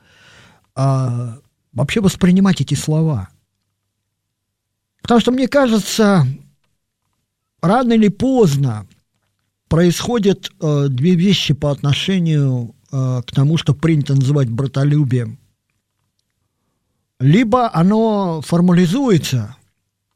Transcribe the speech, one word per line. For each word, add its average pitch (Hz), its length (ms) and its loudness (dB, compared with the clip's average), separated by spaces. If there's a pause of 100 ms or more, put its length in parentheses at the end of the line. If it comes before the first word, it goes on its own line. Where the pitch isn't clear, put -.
(760)
а, 123 640 -4 (320)
вообще 143 280 -2
воспринимать 190 600 2
эти 139 140 -2
слова. 156 540 -2 (1700)
Потому 233 180 2
что, 240 120 0
мне 254 160 -2
кажется, 214 760 2 (1400)
рано 233 320 2
или 214 140 4
поздно 139 800 0 (840)
происходят, 185 920 0
э, 147 280 0
две 139 280 0
вещи 170 380 0
по 143 180 -2
отношению, 143 1040 -2 (160)
э, 127 340 -4
к - 60 -18
тому, 143 240 2
что - 180 0
принято 147 400 -2
называть 135 360 0
братолюбием. 135 880 -2 (1800)
Либо 220 560 2
оно 196 680 0
формализуется, 175 1120 0 (600)